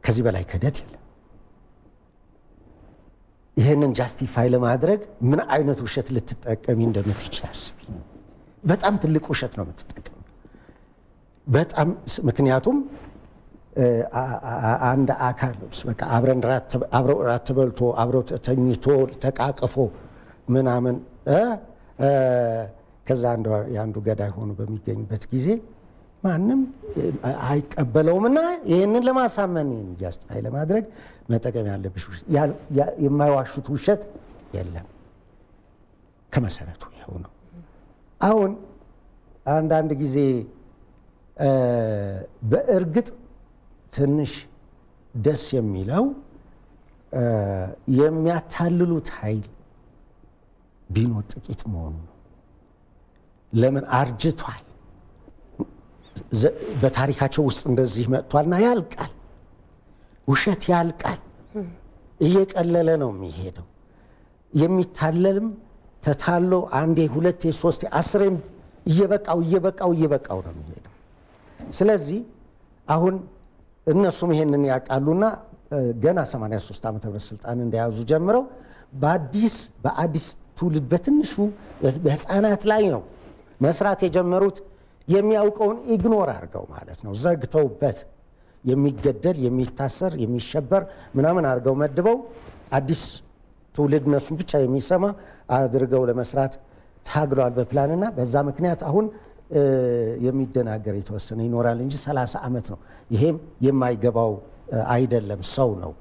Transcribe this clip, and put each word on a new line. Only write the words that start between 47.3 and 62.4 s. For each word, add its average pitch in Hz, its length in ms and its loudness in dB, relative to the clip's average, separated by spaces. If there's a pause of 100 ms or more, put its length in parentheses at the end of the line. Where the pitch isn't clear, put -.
የሚያታልሉት 165 1160 2
ኃይል 107 340 -4 (1400)
ቢኖር 107 380 0
ጥቂት - 360 -10
መሆኑ 82 320 -6
ነው። 80 180 -16 (1400)
ለምን 131 400 4
አርጅቷል። 127 720 -2 (1700)
ዘ-፣ 120 160 2 (280)
በታሪካቸው 135 680 0
ውስጥ - 200 -2
እንደዚህ 120 440 0
መጥቷልና 147 500 0
ያልቃል። 226 540 0 (1160)
ውሸት 170 380 0
ያልቃል። 170 540 0 (1000)
እየቀለለ 170 760 4